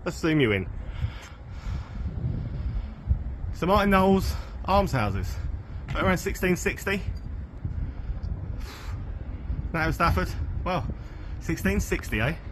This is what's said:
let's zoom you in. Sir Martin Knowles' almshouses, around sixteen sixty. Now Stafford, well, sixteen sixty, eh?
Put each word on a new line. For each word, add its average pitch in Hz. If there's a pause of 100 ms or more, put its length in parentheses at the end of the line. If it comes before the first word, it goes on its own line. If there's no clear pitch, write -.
let's 170
zoom 156
you 113
in. 95 (2750)
Sir -
Martin 202
Knowles' 190 (320)
almshouses, 127 (680)
around 180
sixteen 180
sixty. 196 (2750)
Now 160
Stafford, 170 (340)
well, 175 (560)
sixteen 190
sixty, -
eh? 143 (160)